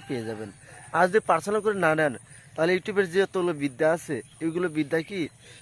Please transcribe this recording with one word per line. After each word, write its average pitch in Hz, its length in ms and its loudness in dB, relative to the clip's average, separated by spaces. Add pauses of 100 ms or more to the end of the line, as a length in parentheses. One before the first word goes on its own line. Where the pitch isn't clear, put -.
পেয়ে 120 160 -4
যাবেন। 107 260 -8 (420)
আর 175 160 4
যদি 208 180 2
পার্সোনাল 196 340 0
করে 202 180 0
না 160 160 4
নেন 151 200 2 (400)
তাহলে 165 200 2
ইউটিউবের 202 360 0
যে 185 100 2
যতগুলো 185 320 0
বিদ্যা 143 400 0
আছে 160 240 -4 (240)
এগুলো 165 280 -2
বিদ্যা 156 340 -2
কি 175 260 -6 (340)